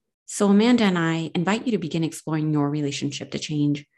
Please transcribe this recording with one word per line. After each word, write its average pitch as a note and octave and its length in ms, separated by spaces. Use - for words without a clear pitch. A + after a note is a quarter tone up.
So G3+ 220
Amanda A3 340
and F#3 160
I E3 340
invite F#3 320
you C4 60
to G#3 80
begin E3 240
exploring D#3 500
your C#3+ 160
relationship C#3 640
to - 80
change D3 440